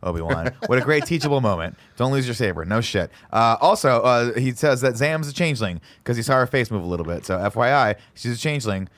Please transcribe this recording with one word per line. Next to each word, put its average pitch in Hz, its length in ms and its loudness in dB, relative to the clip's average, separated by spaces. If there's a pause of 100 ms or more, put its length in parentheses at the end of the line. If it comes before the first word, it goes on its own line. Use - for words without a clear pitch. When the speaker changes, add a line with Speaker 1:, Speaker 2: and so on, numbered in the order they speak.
Speaker 1:
Obi-Wan." 85 580 -4
Speaker 2:
<laughs> 330 60 -6
Speaker 1:
What 123 120 2
a 123 40 0
great 151 240 0
teachable 143 340 0
moment. 92 360 -2 (200)
Don't 127 160 0
lose 135 140 0
your 120 80 -4
saber. 92 300 -2
No 107 160 0
shit. 98 300 -2 (220)
Uh, 113 280 4
also, 143 420 4
uh, 120 360 2
he 127 140 0
says 131 300 0
that 127 140 2
Zam's 151 320 -2
a 143 40 -12
changeling 120 480 -2 (240)
'cause 120 120 -2
he 117 60 -4
saw 135 120 2
her 127 120 4
face 123 240 0
move 104 120 -4
a 85 40 -6
little 85 200 -4
bit. 85 180 -6
So 92 140 -2
F 101 180 -2
Y 120 160 2
I, 131 240 2 (180)
she's 120 200 -6
a 117 40 -8
changeling. 110 600 -4